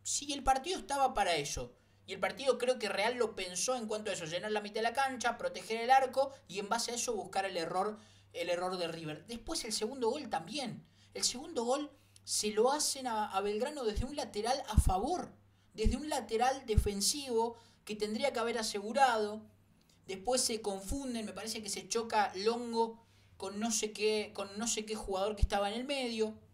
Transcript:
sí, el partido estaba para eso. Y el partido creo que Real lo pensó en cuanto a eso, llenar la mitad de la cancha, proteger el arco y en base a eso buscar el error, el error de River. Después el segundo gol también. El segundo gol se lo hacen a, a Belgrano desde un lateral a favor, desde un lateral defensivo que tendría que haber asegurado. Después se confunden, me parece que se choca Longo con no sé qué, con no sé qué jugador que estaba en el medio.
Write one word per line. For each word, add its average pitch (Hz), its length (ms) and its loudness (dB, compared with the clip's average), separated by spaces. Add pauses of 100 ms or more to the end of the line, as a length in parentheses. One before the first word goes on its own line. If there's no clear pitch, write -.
sí, - 320 -4
el 277 80 -6
partido 269 380 2
estaba 269 340 0
para 190 220 2
eso. 147 400 -4 (320)
Y 180 60 -8
el 190 60 -8
partido 214 380 2
creo 247 220 2
que 214 100 -2
Real 196 240 2
lo 233 220 0
pensó 185 400 -2
en 233 100 -4
cuanto 214 240 -4
a 190 60 0
eso, 165 100 -6
llenar 180 260 -4
la 208 100 0
mitad 208 140 -10
de 220 60 0
la 233 120 2
cancha, 254 440 0
proteger 220 440 -4
el 233 100 0
arco 262 400 4 (160)
y 180 100 -8
en 208 100 -4
base 233 260 -2
a - 20 -4
eso 240 180 -2
buscar 190 320 -2
el 185 120 -2
error, 185 420 0 (320)
el 175 180 -4
error 185 280 0
de 175 100 -2
River. 160 400 -8
Después 240 380 -6
el 220 80 -6
segundo 233 360 0
gol 262 200 -2
también. 214 540 -4 (300)
El 196 100 -2
segundo 285 400 -2
gol 285 280 0 (320)
se - 260 -2
lo 214 220 6
hacen 285 340 0
a, 220 220 0
a 190 140 0
Belgrano 240 420 -2
desde 214 220 2
un 285 100 -6
lateral 247 520 0
a 214 120 8
favor, 262 520 2 (440)
desde 220 200 4
un 294 140 -4
lateral 254 560 2
defensivo 226 920 2 (300)
que 214 100 -4
tendría 220 380 0
que 240 60 0
haber 233 180 0
asegurado. 220 840 2 (640)
Después 214 360 0
se 226 200 0
confunden, 226 640 -4
me 190 60 -8
parece 220 320 -8
que 202 60 -8
se 190 180 -6
choca 220 480 2
Longo 226 680 0 (320)
con 196 240 -6
no 233 100 2
sé 214 220 0
qué, 214 420 2
con 196 220 -6
no 226 100 -2
sé 220 160 0
qué 214 120 -4
jugador 202 420 0
que 202 60 2
estaba 202 260 2
en 214 60 -4
el 247 100 -4
medio. 233 520 -2 (160)